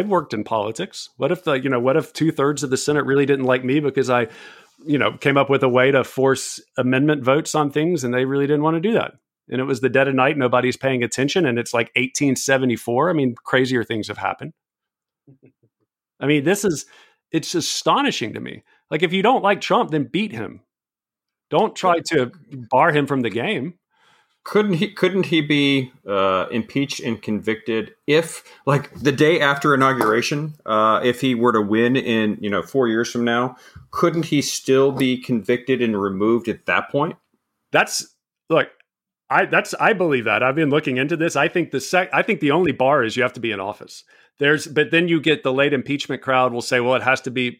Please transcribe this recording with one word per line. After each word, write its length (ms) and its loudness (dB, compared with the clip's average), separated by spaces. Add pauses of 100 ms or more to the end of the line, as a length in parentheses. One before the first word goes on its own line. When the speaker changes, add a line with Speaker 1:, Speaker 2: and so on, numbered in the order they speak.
Speaker 1:
I've 100 -2
worked 240 -2
in 100 -4
politics. 720 -6
What 140 -2
if 120 -4
the, 100 0
you 160 -2
know, 100 0
what 160 2
if 160 -2
two 200 0
thirds 320 0
of 60 -4
the 80 2
Senate 280 0
really 200 2
didn't 200 0
like 180 2
me 160 0
because 300 0
I, 180 2 (580)
you 120 0
know, 200 0
came 200 0
up 120 4
with 140 2
a 60 4
way 220 6
to 120 4
force 580 -2 (160)
amendment 460 2
votes 320 2
on 160 0
things 320 0
and 100 -2
they 120 2
really 220 0
didn't 160 2
want 120 0
to 60 -2
do 120 0
that? 200 -2 (360)
And 100 -4
it 60 -2
was 140 -2
the 100 0
dead 180 2
of 80 0
night. 220 2
Nobody's 400 0
paying 260 -2
attention. 420 0
And 120 0
it's, 160 -4
like, 220 0
eighteen 400 -2
seventy-four. 720 0
I 40 0
mean, 300 -2
crazier 400 0
things 240 -6
have 100 -10
happened. 360 -6 (1700)
I 40 -4
mean, 180 2
this 200 0
is, 220 -2 (460)
it's 220 -4
astonishing 800 -2
to 60 -10
me. 240 -14 (260)
Like, 140 -2
if 80 0
you 100 0
don't 220 2
like 180 0
Trump, 300 0
then 140 -2
beat 260 -4
him. 300 -12 (880)
Don't 260 0
try 320 0
to 240 0 (200)
bar 400 2
him 160 2
from 140 0
the 80 -2
game. 460 -4 (680)
Speaker 2:
Couldn't 300 0
he, 180 -2
couldn't 340 0
he 160 2
be, 500 0 (160)
uh, 440 2
impeached 480 -4
and 220 -6
convicted 720 -4 (120)
if, 380 0 (240)
like, 260 0
the 180 0
day 300 4
after 320 2
inauguration, 800 0 (120)
uh, 380 2
if 180 0
he 120 0
were 180 2
to 100 2
win 340 2
in, 440 0
you 100 -6
know, 120 -2
four 260 0
years 240 -2
from 120 -4
now, 320 -2 (360)
couldn't 340 0
he 180 0
still 480 2
be 260 0
convicted 640 -2
and 180 0
removed 480 0
at 200 -6
that 220 0
point? 260 -2 (560)
Speaker 1:
That's, 440 -2 (340)
look, 200 2 (600)
I, 160 2
that's, 300 -2
I 180 2
believe 320 0
that. 160 2
I've 140 2
been 160 0
looking 260 0
into 180 -2
this. 200 -2
I 120 2
think 240 -4
the 80 -4
sec-, 320 -2
I 120 2
think 160 -2
the 120 2
only 200 2
bar 320 2
is 120 -4
you 80 0
have 100 0
to 60 -16
be 120 -4
in 80 -6
office. 440 -12 (360)
There's, 260 2
but 240 0
then 180 2
you 140 2
get 220 0
the 100 0
late 200 0
impeachment 480 -4
crowd 320 2
will 80 -6
say, 180 0
"Well, 160 2
it 80 -2
has 180 0
to 100 -8
be 280 -4